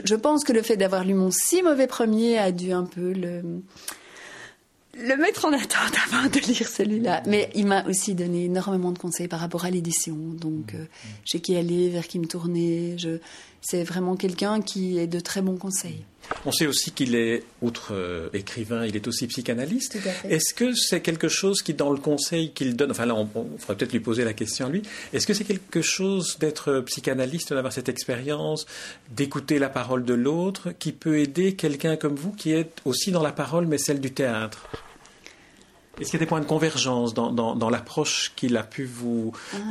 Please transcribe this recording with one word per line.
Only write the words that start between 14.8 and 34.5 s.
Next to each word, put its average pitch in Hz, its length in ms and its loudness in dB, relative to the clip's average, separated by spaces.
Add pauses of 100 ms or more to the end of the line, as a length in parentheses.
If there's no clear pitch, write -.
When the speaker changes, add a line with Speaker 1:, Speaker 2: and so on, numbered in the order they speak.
Speaker 1:
est 170 80 0
de 170 120 -2
très 196 220 -4
bons 190 160 0
conseils. 180 480 -6 (420)
Speaker 2:
On 135 40 0
sait 160 140 2
aussi 139 240 2
qu'il 123 240 0
est, 117 300 2 (180)
outre, 117 300 -4
euh, 87 420 -4
écrivain, 110 520 -4
il 104 100 -2
est 107 120 -4
aussi 120 200 -2
psychanalyste. 135 720 -4
Speaker 1:
Tout 196 60 -4
à 185 40 -2
fait. 185 220 -4
Speaker 2:
Est-ce 160 220 2
que 247 180 2
c'est 185 280 2
quelque 165 260 0
chose 196 340 2
qui, 160 140 -2
dans 143 160 2
le 139 80 2
conseil 151 520 0
qu'il 131 240 0
donne, 135 140 4
enfin 117 160 0
là, 120 80 4
on, 107 220 0
on 117 100 -4 (140)
faudrait - 180 -4
peut-être 120 140 -2
lui 117 80 2
poser 113 240 0
la 110 100 0
question 110 320 -4
à 127 40 -2
lui, 180 120 0 (320)
est-ce 123 140 0
que 208 80 4
c'est 214 80 -2
quelque 190 400 -2
chose 190 560 0
d'être 147 480 0
psychanalyste, 131 680 -2
d'avoir 131 200 -2
cette 127 160 -4
expérience, 147 760 -2 (500)
d'écouter 139 440 2
la 135 100 2
parole 127 340 0
de 120 120 2
l'autre, 170 540 0 (100)
qui 151 140 -4
peut 156 260 2
aider 156 340 2
quelqu'un 160 420 0
comme 151 200 0
vous, 156 160 -4
qui 160 220 0
est 160 180 0 (140)
aussi 135 260 0
dans 175 100 4
la 147 100 2
parole, 160 360 0
mais 151 100 2
celle 143 240 0
du 131 100 -2
théâtre ? 113 560 -2 (1300)